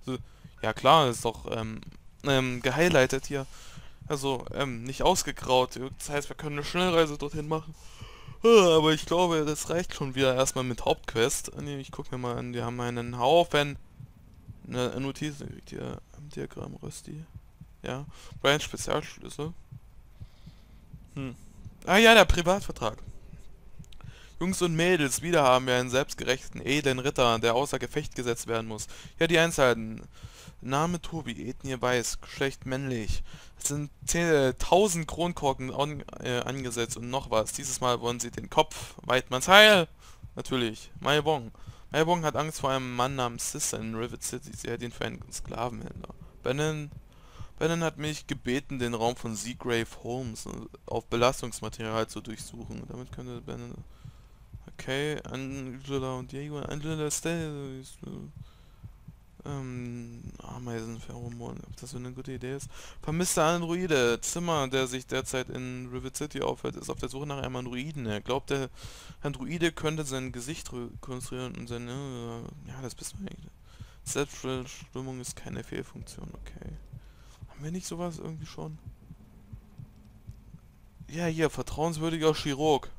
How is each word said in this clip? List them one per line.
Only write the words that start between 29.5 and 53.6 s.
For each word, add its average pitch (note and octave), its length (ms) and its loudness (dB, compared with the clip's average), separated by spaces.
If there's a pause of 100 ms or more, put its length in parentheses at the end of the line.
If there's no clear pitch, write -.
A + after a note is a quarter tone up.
Name D#3+ 400 0
Tobi, B2+ 480 -6
Ethnie C3 320 -6
weiß, B2 400 2
Geschlecht - 440 -4
männlich. C3 580 0 (340)
Es - 120 -4
sind D3 200 -2 (160)
zehn, E3+ 220 4
äh, C3+ 280 6
tausend F3 520 4
Kronkorken C3+ 640 0
an, D3 300 -2 (180)
äh, B2 180 0
angesetzt A#2+ 580 -4
und A#2+ 120 -8
noch B2+ 220 -4
was. G#2+ 220 2
Dieses - 260 -6
Mal B2 220 2
wollen A#2+ 180 -2
sie A#2+ 120 -6
den - 180 -8
Kopf. - 540 0
Weidmanns B2+ 440 2
Heil! G3 400 12 (480)
Natürlich, A#2 640 -2
Mai D3 240 4
Wong. C#3+ 280 0 (400)
Mai D#3 140 4
Wong E3+ 180 2
hat D3+ 120 2
Angst D#3 240 -2
vor C3+ 120 0
einem B2+ 240 -2
Mann C3 200 2
namens A#2+ 360 -2
Sister D3 280 -2
in A2 160 -4
Rivet A#2+ 280 -6
City. - 300 -8
Sie - 160 -10
hält A#2 120 -4
ihn A#2+ 100 -6
für - 140 -4
einen A#2+ 160 -8 (100)
Sklavenhändler. - 840 -6 (300)
Bannon, D3+ 480 -2 (680)
Bannon E3 260 2
hat D#3 140 -2
mich D3+ 300 -6
gebeten, C3 520 -2
den A#2+ 140 0
Raum A#2 220 2
von A2+ 200 -6
Seagrave A#2 520 -2 (160)
Holmes, A#2+ 420 -6
äh, G#2+ 40 -8 (380)
auf A#2 200 -4
Belastungsmaterial A2+ 1000 2
zu - 140 -8
durchsuchen. A2+ 680 -12
Damit B2+ 240 -12
könnte B2 280 -10
Bannon, A#2+ 320 -10 (1000)